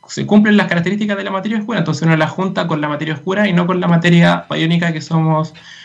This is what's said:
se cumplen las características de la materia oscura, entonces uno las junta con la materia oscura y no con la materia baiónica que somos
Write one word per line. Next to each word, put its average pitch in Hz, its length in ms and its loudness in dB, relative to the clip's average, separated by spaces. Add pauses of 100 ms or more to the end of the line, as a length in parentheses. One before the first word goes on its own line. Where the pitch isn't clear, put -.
se 139 180 -6
cumplen 208 300 4
las 185 120 2
características 196 500 -2
de 196 80 -8
la 196 60 -6
materia 202 260 -4
oscura, 208 220 -4
entonces 160 240 -4
uno 165 120 2
las 156 160 0
junta 180 360 -4
con 156 120 -2
la 151 80 -4
materia 151 260 -4
oscura 196 340 -2
y 180 60 0
no 175 140 2
con 180 140 -2
la 175 80 -2
materia 170 600 4
baiónica 165 440 0
que 156 80 -6
somos 160 520 0 (320)